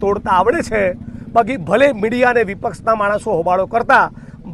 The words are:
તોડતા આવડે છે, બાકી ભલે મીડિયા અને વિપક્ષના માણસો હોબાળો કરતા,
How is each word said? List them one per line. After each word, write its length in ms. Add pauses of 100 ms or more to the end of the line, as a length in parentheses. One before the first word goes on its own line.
તોડતા 380
આવડે 300
છે, 120 (540)
બાકી 240 (100)
ભલે 240
મીડિયા 420
અને 160
વિપક્ષના 460
માણસો 420
હોબાળો 280
કરતા, 440 (440)